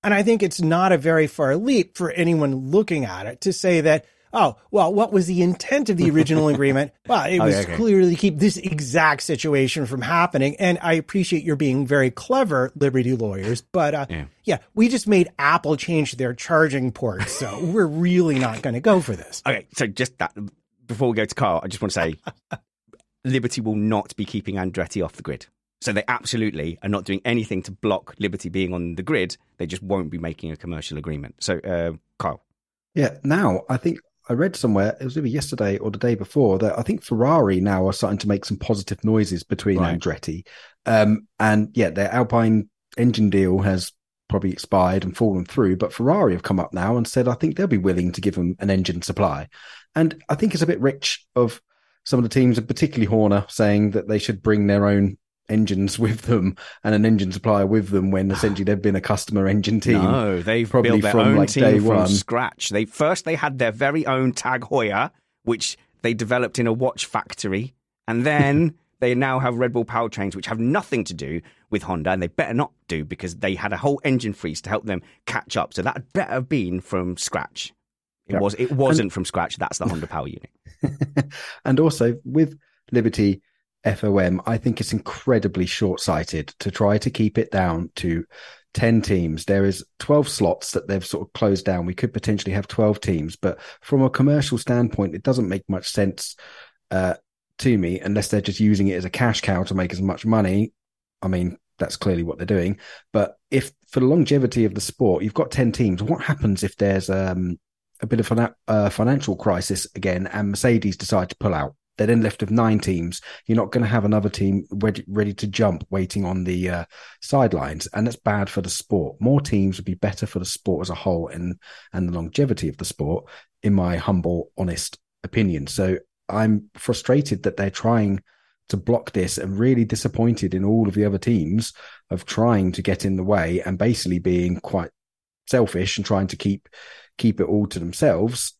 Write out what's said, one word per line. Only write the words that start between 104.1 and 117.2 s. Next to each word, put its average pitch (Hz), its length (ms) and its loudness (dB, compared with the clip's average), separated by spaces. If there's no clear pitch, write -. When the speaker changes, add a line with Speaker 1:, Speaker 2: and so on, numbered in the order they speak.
Speaker 3:
of 98 100 -2
the 101 60 -4
sport, 92 420 0
you've 107 100 -4
got - 160 -2
ten 123 220 2
teams, 101 320 0
what 123 180 -2
happens 127 420 0
if 98 120 -6
there's, 98 340 0
um, 92 480 -2
a 113 60 -8
bit 113 140 0
of 107 120 -2
a, 117 240 0
uh, 104 240 2
financial 120 440 0
crisis 92 600 -2
again 95 320 -4
and 101 220 -4
Mercedes 104 480 2
decide 95 320 -2
to - 80 -16
pull 92 180 0
out? 71 180 -6
They're 107 80 2
then 113 160 4
left 110 200 -2
with 104 100 -2
nine 110 280 4
teams. 87 420 -4
You're 113 80 2
not 104 160 0
gonna 120 160 0
have 107 180 2
another 104 240 2
team 98 400 0
ready, 104 380 -2
ready 101 260 -2
to 104 140 -6
jump 98 420 0
waiting 95 360 -2
on 92 180 -2
the, 90 260 -2
uh, 85 160 -4